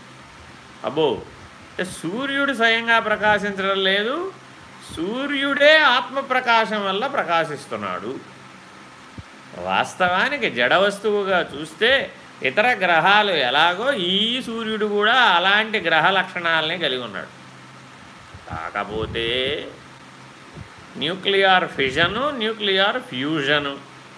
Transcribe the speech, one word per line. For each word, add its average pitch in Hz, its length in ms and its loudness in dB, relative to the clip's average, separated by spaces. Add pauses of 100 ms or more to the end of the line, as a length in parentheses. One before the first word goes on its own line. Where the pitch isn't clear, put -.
(880)
అబ్బో, 131 360 0 (480)
అంటే - 140 -6
సూర్యుడు 277 680 -4
స్వయంగా 226 460 2
ప్రకాశించడం 202 840 0
లేదు, 233 500 0 (640)
సూర్యుడే 277 800 2
ఆత్మప్రకాశం 247 1080 0
వల్ల 196 220 -2
ప్రకాశిస్తున్నాడు. 139 1300 -4 (1200)
వాస్తవానికి 185 920 0
జడ 123 240 2
వస్తువుగా 196 800 0
చూస్తే 214 560 0 (300)
ఇతర - 240 2
గ్రహాలు 196 640 4
ఎలాగో 170 640 2
ఈ 214 500 -2
సూర్యుడు 220 440 -4
కూడా 208 280 2
అలాంటి 208 640 4
గ్రహ 165 320 4
లక్షణాలని 170 680 -2
కలిగి 131 240 -2
ఉన్నాడు. 95 240 -10 (1200)
కాకపోతే 110 1200 -6 (1300)
న్యూక్లియర్ 190 720 2
ఫిజను, 170 640 -2
న్యూక్లియర్ 214 720 -2
ఫ్యూజను, 143 760 -2 (400)